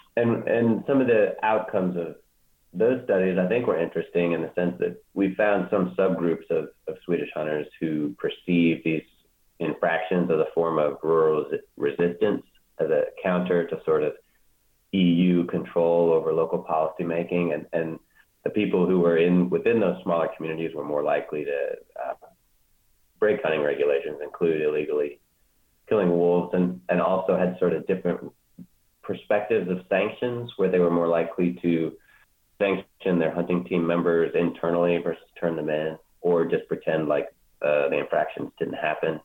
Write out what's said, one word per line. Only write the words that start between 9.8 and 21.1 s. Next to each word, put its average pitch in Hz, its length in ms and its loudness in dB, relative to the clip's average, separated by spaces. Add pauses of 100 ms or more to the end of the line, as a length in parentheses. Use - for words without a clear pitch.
as 78 100 2
a 78 140 0
form 82 240 0
of 73 240 0
rural 78 440 2
resi-, 73 140 -6 (160)
resistance, 87 680 0 (360)
as 78 100 0
a 73 160 2 (180)
counter 90 440 0
to 80 160 -8
sort 78 200 0
of 76 100 -2 (800)
E 98 60 0
U 90 460 4
control 85 680 2
over 80 220 2
local 82 300 0
policymaking. 85 880 -2
And, 78 200 -6
and 80 260 -4 (440)
the - 80 -4
people 95 340 2
who 92 140 4
were 85 180 4
in, 90 320 4
within 113 300 2
those 90 240 0
smaller 82 320 0
communities 80 400 -6
were 73 100 -8
more 73 180 -2
likely 73 420 -2